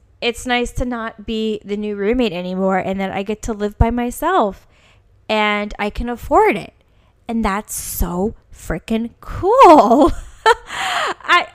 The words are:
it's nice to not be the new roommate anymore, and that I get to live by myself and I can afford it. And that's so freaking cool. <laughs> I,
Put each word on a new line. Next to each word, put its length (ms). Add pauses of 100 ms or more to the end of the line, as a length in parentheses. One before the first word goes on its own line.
(200)
it's 260
nice 280
to 100
not 420
be 380
the 140
new 180
roommate 380
anymore, 460
and 200
that 120
I 120
get 200
to 100
live 240
by 120
myself 800 (600)
and 500
I 100
can 200
afford 480
it. 160 (540)
And 180
that's 300
so 580 (180)
freaking 600 (100)
cool. 960
<laughs> 60 (240)
I, 1080